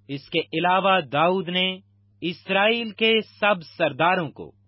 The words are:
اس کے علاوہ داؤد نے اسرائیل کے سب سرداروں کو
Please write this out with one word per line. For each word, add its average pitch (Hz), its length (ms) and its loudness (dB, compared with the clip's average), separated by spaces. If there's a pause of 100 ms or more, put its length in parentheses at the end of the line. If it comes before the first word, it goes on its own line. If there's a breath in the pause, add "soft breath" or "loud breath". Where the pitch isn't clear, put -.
اس 139 220 -12
کے 170 100 -2
علاوہ 180 640 0
داؤد 165 480 0
نے 185 300 -4 (420)
اسرائیل 202 680 -2
کے 220 220 0 (280)
سب 208 160 2 (220)
سرداروں 151 520 0
کو 82 220 -16 (160)